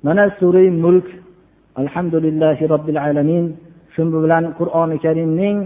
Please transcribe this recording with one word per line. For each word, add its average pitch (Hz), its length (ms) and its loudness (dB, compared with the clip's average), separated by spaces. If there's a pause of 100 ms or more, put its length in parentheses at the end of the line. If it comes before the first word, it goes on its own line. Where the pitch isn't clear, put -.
Mana 185 200 2 (140)
Sura 185 260 4 (200)
Mulk, 180 240 4 (680)
alhamdulillahi 156 840 -2 (120)
robbil 151 340 -2
alamin. 151 360 0 (500)
Shu 165 80 -4 (120)
bilan 165 300 2 (140)
Qur'oni 165 460 -2
Karimning 165 600 0